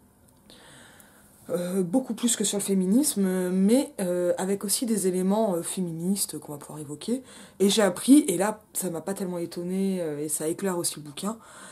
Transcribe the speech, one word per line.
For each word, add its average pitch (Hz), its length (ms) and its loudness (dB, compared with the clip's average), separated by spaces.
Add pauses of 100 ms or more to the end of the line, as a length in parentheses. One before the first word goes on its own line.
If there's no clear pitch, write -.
(1500)
Euh, 180 360 -2
beaucoup 233 300 -2
plus 233 200 0
que - 80 -4
sur 202 160 -2
le 196 60 -4
féminisme, 190 840 2
mais, 208 500 4
euh, 180 360 0
avec 190 280 -2
aussi 202 200 -2
des 214 220 0
éléments, 190 480 2
euh, 170 80 -2
féministes 170 800 -4
qu'on - 100 -16
va 147 80 -10
pouvoir 147 220 -14
évoquer. 151 420 -6 (380)
Et 196 100 6
j'ai 208 120 4
appris, 254 440 6
et 175 100 -2
là, 202 240 0 (120)
ça 185 180 -4
m'a 165 100 -6
pas 190 140 -6
tellement 180 240 -6
étonnée, 180 640 -2
euh, 151 160 -4
et 151 100 -4
ça 156 200 -2
éclaire 180 280 -2
aussi 170 200 -2
le 151 60 -14
bouquin, 185 360 -8 (320)